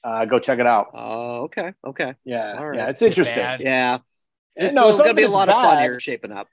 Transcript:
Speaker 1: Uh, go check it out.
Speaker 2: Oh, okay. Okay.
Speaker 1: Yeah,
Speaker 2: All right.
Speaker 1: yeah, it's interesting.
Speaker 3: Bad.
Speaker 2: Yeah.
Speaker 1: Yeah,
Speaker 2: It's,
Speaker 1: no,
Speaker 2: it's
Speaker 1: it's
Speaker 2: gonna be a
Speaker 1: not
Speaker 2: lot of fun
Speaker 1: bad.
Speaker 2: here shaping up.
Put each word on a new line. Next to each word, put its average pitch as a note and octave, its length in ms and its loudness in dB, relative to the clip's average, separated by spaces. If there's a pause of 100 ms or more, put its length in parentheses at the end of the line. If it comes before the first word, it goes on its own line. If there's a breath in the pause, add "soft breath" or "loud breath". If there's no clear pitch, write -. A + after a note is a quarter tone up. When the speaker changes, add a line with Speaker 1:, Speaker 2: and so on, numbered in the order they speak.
Speaker 1:
Uh, A2+ 220 -4
go B2 120 2
check B2 200 -2
it A#2+ 80 0
out. A2+ 280 2
Speaker 2:
Oh, A#2 500 -10
okay. F3 280 -10 (120)
Okay. C3+ 300 -8 (100)
Speaker 1:
Yeah, A2+ 340 -8
Speaker 2:
All D3+ 100 -10
right. C#3 100 -8
Speaker 1:
yeah, A2 120 -6
it's C3 120 -8
interesting. C3+ 400 2
Speaker 3:
Bad. B2+ 180 -6
Speaker 2:
Yeah. B2+ 380 0 (580)
Speaker 1:
Yeah, E3 100 -4
Speaker 2:
It's, C#4+ 100 0
Speaker 1:
no, A#3 140 6
Speaker 2:
it's G#3 80 4
Speaker 1:
it's G3 80 6
Speaker 2:
gonna A3+ 80 2
be - 80 2
a - 40 4
Speaker 1:
not G3 80 0
Speaker 2:
lot G3 140 2
of G3+ 60 6
fun A3 220 4
Speaker 1:
bad. D3 60 2
Speaker 2:
here B2 180 -2
shaping A#2 300 -10
up. G2+ 220 -12